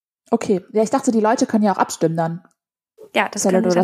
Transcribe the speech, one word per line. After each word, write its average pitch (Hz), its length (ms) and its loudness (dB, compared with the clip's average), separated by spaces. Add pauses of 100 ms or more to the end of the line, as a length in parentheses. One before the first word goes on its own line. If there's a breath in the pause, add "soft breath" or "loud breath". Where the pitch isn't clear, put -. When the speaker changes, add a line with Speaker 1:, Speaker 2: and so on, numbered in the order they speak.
(320)
Speaker 1:
Okay. 214 420 -2
Ja, 214 100 2
ich 220 60 -4
dachte, 269 220 0
die 220 100 2
Leute 220 240 0
können 214 180 0
ja 208 100 2
auch - 40 -10
abstimmen 165 400 -2
dann. 170 260 -4 (720)
Speaker 2:
Ja, 208 140 0
das 202 140 -6
Speaker 1:
Salad 185 200 2
Speaker 2:
können - 0 -
wir 185 80 2
Speaker 1:
oder 175 120 2